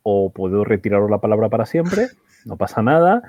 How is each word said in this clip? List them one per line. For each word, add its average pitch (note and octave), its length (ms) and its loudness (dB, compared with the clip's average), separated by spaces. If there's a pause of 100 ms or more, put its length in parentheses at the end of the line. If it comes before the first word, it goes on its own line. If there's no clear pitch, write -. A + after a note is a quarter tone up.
o G2 280 0
puedo G2+ 320 -2
retiraros G#2 480 0
la G#2 80 0
palabra G#2+ 300 0
para A2+ 160 -2
siempre. F3+ 420 -2 (380)
No G#2 120 -14
pasa - 240 -4
nada. E3+ 480 2